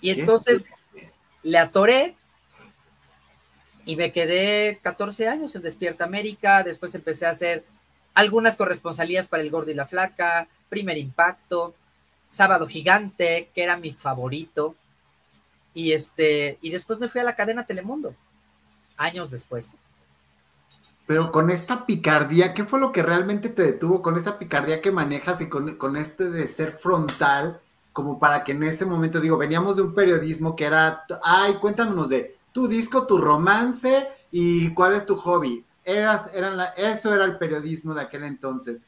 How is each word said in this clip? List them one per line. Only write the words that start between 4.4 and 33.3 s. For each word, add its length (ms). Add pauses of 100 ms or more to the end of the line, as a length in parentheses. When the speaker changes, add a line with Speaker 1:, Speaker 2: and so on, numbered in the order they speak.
Speaker 1:
catorce 460
años 280
en 60
Despierta 420
América, 580
después 320
empecé 320
a 40
hacer 340 (500)
algunas 420
corresponsalías 720
para 140
El 80
Gordo 200
y 40
la 120
Flaca, 640 (200)
Primer 300
Impacto, 760 (540)
Sábado 380
Gigante, 880
que 80
era 140
mi 160
favorito, 840 (1000)
y 180
este, 720
y 80
después 280
me 100
fui 120
a 40
la 120
cadena 300
Telemundo, 480 (840)
años 340
después. 460 (1300)
Speaker 2:
Pero 260
con 180
esta 340
picardía, 680
¿qué 100
fue 160
lo 100
que 120
realmente 480
te 120
detuvo 380
con 160
esta 220
picardía 420
que 100
manejas 520
y 80
con, 260
con 200
este 340
de 180
ser 240
frontal, 880 (320)
como 260
para 240
que 100
en 100
ese 240
momento, 340
digo, 160
veníamos 400
de 60
un 120
periodismo 600
que 80
era, 400 (180)
"Ay, 360
cuéntanos 500
de 260 (180)
tu 160
disco, 380
tu 120
romance 880 (220)